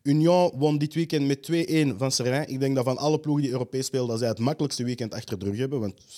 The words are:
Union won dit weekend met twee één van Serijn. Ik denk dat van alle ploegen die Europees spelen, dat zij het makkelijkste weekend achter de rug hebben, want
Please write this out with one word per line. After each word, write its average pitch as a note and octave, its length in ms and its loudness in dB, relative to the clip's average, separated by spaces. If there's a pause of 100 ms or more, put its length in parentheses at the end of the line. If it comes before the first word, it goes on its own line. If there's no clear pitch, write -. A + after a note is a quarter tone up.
Union E3 520 4
won D3+ 220 2
dit D3 160 -2
weekend D#3+ 340 0
met C#3 160 0
twee E3 220 0
één D3 320 2
van C3 140 0
Serijn. B2+ 380 0
Ik C3 100 -6
denk C3+ 160 2
dat B2 100 2
van B2+ 120 0
alle D3+ 220 2
ploegen D3 240 0
die C3 80 -2
Europees B2+ 340 -4
spelen, B2+ 220 -2
dat A2+ 120 -2
zij A#2+ 80 0
het A2 120 -2
makkelijkste C3 440 -2
weekend A#2+ 300 -4
achter A2 260 -8
de F#2+ 60 -8
rug G2+ 120 -2
hebben, C3+ 220 -4
want G2+ 140 -4 (240)